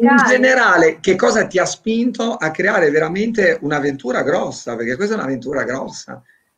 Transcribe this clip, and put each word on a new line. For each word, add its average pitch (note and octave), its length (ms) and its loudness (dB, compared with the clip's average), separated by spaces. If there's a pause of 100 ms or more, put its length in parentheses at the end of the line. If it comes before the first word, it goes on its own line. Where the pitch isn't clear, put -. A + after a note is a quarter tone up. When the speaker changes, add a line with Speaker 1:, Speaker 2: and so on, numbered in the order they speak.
Speaker 1:
musicali? C4+ 260 4
Speaker 2:
generale, A#3 680 4
che F#3+ 160 2
cosa G#3+ 320 2
ti F#3 100 -4
ha F3 80 2
spinto A3+ 680 -2
a D#3 160 -4
creare F3+ 400 2
veramente F3 680 0
un'avventura D3 600 -2
grossa? C#3 540 -4
Perché A#2 200 -4
questa G#3 200 -4
è - 20 -2
un'avventura C3+ 460 -6
grossa. B2+ 580 -10 (360)